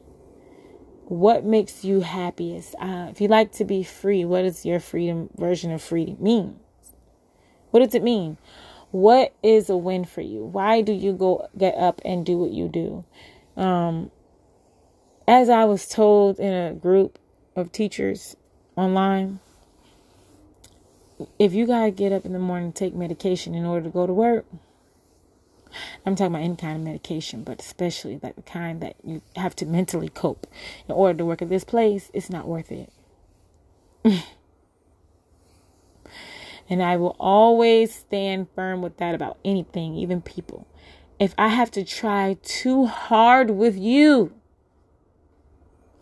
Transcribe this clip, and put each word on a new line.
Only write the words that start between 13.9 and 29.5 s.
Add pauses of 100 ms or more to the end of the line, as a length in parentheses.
as
I
was
told
in
a
group (360)
of
teachers (420)
online, (2000)
if
you
gotta
get
up
in
the
morning
and
take
medication
in
order
to
go
to
work, (1600)
I'm
talking
about
any
kind
of
medication,
but
especially,
like,
the
kind
that
you (160)
have